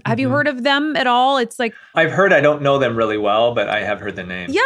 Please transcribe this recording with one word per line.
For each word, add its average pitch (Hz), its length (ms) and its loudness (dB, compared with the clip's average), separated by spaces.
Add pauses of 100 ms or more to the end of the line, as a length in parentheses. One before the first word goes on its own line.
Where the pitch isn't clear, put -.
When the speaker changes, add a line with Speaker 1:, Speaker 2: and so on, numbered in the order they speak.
Speaker 1:
have 226 140 -2
you 262 80 -2
Speaker 2:
Mm-hmm. 254 80 0
Speaker 1:
heard 294 120 0
of 254 160 -4
them 285 320 0
at 262 100 -2
all? 254 320 2
It's 233 220 -4
like 233 160 -4 (180)
Speaker 2:
I've 160 180 2
heard, 185 220 4
I 147 80 6
don't 147 220 2
know 139 160 2
them 120 160 0
really 110 220 0
well, 107 360 2
but 104 160 -2
I 104 140 -2
have 101 160 -4
heard 98 160 -8
the 92 80 -10
name. 90 260 -10
Speaker 1:
Yeah, 330 160 -2